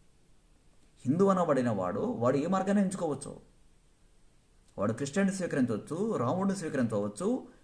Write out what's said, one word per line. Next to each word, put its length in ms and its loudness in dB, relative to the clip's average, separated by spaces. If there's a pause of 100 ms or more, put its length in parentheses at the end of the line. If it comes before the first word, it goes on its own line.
(1040)
హిందూ 220 4
అనబడిన 420 2
వాడు, 300 -2
వాడు 380 0
ఏ 100 0
మార్గాన్ని 360 2
ఎంచుకోవచ్చు. 560 -4 (1400)
వాడు 160 0
క్రిస్టియానిటీ 440 0
స్వీకరించవచ్చు, 800 -2
రాముడిని 380 0
స్వీకరించవచ్చు, 920 -2 (160)